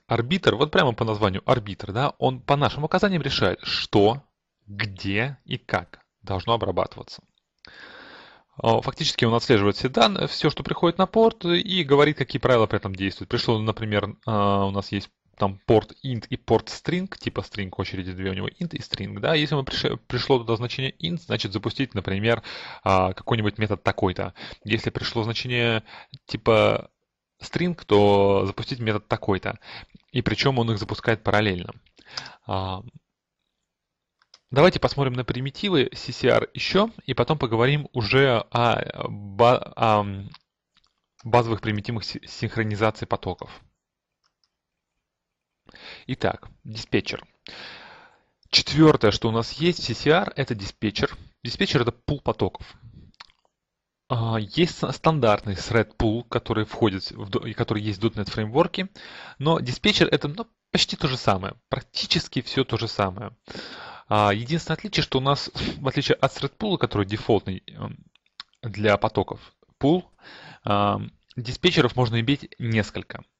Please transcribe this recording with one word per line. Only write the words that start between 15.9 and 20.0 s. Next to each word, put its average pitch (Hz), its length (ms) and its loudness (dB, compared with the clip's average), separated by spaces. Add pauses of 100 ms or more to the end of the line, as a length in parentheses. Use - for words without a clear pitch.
int 123 260 -6
и - 80 -4
порт - 320 2
string, 180 460 -4
типа - 260 -6
string 95 360 -8
очереди 92 360 -6
две, 95 180 -4
у - 20 -4
него 95 140 -6
int - 260 -8
и - 60 -8
string, 101 400 -8
да. 139 160 2
Если 147 180 0
мы 139 100 0
приш-, - 440 -4